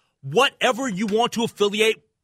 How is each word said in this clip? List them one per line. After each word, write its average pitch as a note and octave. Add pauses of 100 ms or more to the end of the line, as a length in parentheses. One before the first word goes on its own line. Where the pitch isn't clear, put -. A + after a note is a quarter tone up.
(220)
whatever G3+
you G#3
want A3
to A#3
affiliate G#3+ (200)